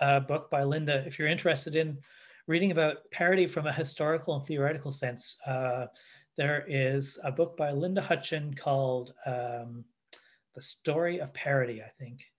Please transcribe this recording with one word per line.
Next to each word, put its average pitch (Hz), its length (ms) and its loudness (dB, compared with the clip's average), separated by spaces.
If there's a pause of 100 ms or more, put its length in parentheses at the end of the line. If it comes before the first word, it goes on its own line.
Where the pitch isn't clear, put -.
uh, 139 200 6
book 143 300 -4
by 143 140 2
Linda. 143 420 0
If 143 120 -12
you're 151 100 2
interested 156 480 0
in 156 220 0 (480)
reading 170 240 2
about 156 400 2
parody 180 360 4
from 156 200 -2
a 147 60 0
historical 156 640 0
and 139 100 -6
theoretical 139 440 0
sense, - 560 -6
uh, 127 400 -2 (500)
there 147 320 2
is 139 560 0
a 135 80 -2
book 170 240 2
by 147 140 0
Linda 175 320 0
Hutcheon 147 540 -2
called, 131 580 0 (100)
um, 120 600 -6 (680)
The 139 60 -16
Story 170 600 -2
of 139 120 -8
Parody, 123 500 0
I 110 60 -18 (100)
think. 127 260 -14 (140)